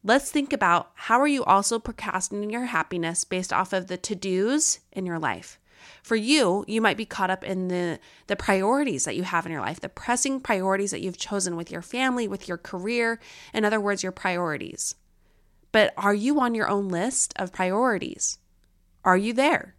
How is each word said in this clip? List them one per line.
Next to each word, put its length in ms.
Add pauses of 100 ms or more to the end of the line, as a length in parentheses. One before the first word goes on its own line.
Let's 280
think 240
about 400
how 260
are 80
you 160
also 340
procrastinating 720
your 160
happiness 600
based 280
off 220
of 140
the 100
to-dos 800 (140)
in 120
your 140
life. 420 (420)
For 140
you, 500
you 140
might 160
be 80
caught 240
up 160
in 240
the, 300 (280)
the 80
priorities 680
that 100
you 100
have 200
in 80
your 80
life, 180
the 120
pressing 500
priorities 520
that 100
you've 160
chosen 360
with 160
your 120
family, 440
with 220
your 80
career, 640 (320)
in 140
other 120
words, 240
your 80
priorities. 840 (760)
But 280
are 160
you 260
on 140
your 160
own 180
list 480
of 160
priorities? 840 (680)
Are 140
you 160
there? 440